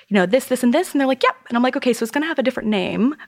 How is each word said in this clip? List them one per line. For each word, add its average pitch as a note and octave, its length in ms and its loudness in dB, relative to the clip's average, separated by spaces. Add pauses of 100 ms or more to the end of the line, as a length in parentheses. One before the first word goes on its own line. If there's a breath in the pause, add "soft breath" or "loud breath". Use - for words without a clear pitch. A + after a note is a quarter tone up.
you G3 60 0
know, F#3 100 4
this, A#3+ 220 0
this, B3+ 160 -2
and A#3+ 100 4
this?" F4 180 0
And C#4+ 80 0
they're C4+ 80 2
like, C4 160 0
"Yep." B4+ 120 2 (120)
And A#3+ 80 -6
I'm A#3+ 80 2
like, C4 140 0
"Okay, B3+ 160 0
so A#3 100 -4
it's A3+ 80 -6
gonna D4 140 -2
have D#4+ 140 -4
a B3+ 40 -2
different A#3 240 -2
name, G#3 480 0 (120)